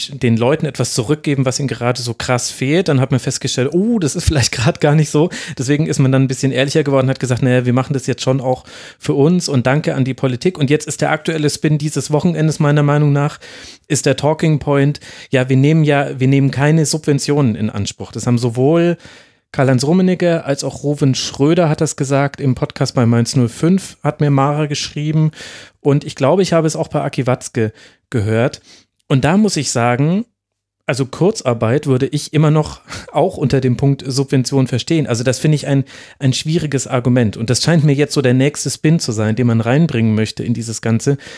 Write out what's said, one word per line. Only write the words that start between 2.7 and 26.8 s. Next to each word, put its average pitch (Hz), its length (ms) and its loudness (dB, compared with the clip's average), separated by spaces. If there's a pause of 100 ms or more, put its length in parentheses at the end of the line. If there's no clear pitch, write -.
Dann 139 120 2
hat 131 100 0
man 131 100 0
festgestellt, 131 520 -4
„Oh, 220 260 2
das 156 180 -2
ist 170 80 -4
vielleicht 147 280 0
<laughs> - 0 -
grad 127 300 0
gar 147 120 4
nicht 156 160 2
so.“ 147 200 2 (260)
Deswegen 143 300 0
ist 151 120 -2
man 135 140 4
dann 131 120 4
ein 131 40 2
bisschen 135 240 -2
ehrlicher 139 320 0
geworden, 135 240 2
hat 131 120 -2
gesagt, 123 220 -2
„Naja, 127 220 2
wir 123 80 2
machen 131 220 0
das 131 120 -6
jetzt 127 160 -4
schon 131 200 0
auch 127 220 -2 (340)
für - 160 -2
uns 165 340 2
und 127 180 0
danke 151 280 0
an 135 100 0
die 127 100 -2
Politik.“ 135 440 -2
Und 143 100 2
jetzt 147 180 0
ist 147 140 -8
der 147 100 0
aktuelle 156 380 -2
Spin 151 300 0
dieses 147 320 -4
Wochenendes 156 500 0
meiner 147 220 2
Meinung 147 320 2
nach, 143 240 -2 (500)
ist 143 160 -2
der 135 120 2
Talking 156 420 0
Point, 143 420 0 (300)
„Ja, 127 180 0
wir 131 80 2
nehmen 151 280 4
ja, 143 360 0
wir 131 80 2
nehmen 139 220 4
keine 151 340 2
Subventionen 143 680 0
in 107 160 -4
Anspruch.“ - 220 -6 (200)
Das 113 140 -8
haben 123 120 2
sowohl 143 580 2 (560)
Karl-Heinz 131 320 2
Rummenigge 175 600 2
als 139 200 -4
auch - 180 -10
Rowan 143 320 0
Schröder 160 540 0
hat 151 120 0
das 156 160 -4
gesagt 139 440 -2
im 135 140 0
Podcast - 400 -4
bei 123 120 2
Mainz 117 300 2
null 123 120 2
fünf, 175 540 -2
hat 147 180 -2
mir 147 100 2
Mara 147 360 0
geschrieben. 151 640 -2 (500)
Und 143 240 2
ich - 120 -12
glaube, 156 260 2
ich 175 100 -2
habe 165 140 2
es 151 80 -2
auch 160 140 -6